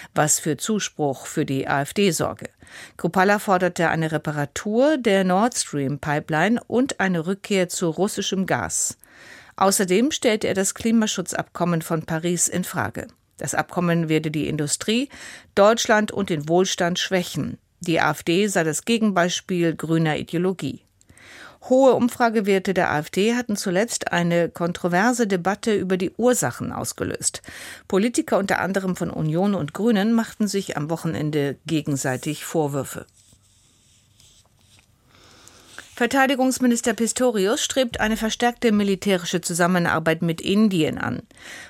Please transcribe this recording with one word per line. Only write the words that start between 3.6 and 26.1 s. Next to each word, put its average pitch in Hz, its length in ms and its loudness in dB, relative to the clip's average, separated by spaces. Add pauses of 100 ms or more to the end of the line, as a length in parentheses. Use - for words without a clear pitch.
eine 160 240 0
Reparatur 208 840 0
der 196 280 2
Nord 190 340 2
Stream 143 400 -4
Pipeline 156 720 0
und 254 320 0
eine 180 260 0
Rückkehr 190 420 0
zu 175 220 -2
russischem 190 560 -2
Gas. - 500 -2 (600)
Außerdem 196 560 2
stellte 214 340 0
er - 80 0
das 196 200 0
Klimaschutzabkommen 185 1080 0
von 160 220 -4
Paris 170 420 -2
in - 160 -2
Frage. 127 460 -6 (300)
Das - 180 -6
Abkommen 170 520 0
werde 156 220 0
die 147 180 -2
Industrie, 156 600 -2 (480)
Deutschland 214 560 4
und 196 180 -4
den 151 180 -2
Wohlstand 180 520 2
schwächen. 175 580 -4 (220)
Die 175 200 0
A 151 100 4
F - 140 -6
D 190 240 2
sei 190 160 0
das 156 200 -4
Gegenbeispiel 180 920 0
grüner 160 400 0
Ideologie. 170 640 -4 (880)
Hohe 254 260 8
Umfragewerte 208 800 2
der 180 160 2
A 147 80 0
F 156 100 -4
D 220 280 0
hatten 240 180 -4
zuletzt 202 560 -2
eine 170 380 2
kontroverse 185 800 0
Debatte 196 480 0
über 185 200 0
die 180 200 -2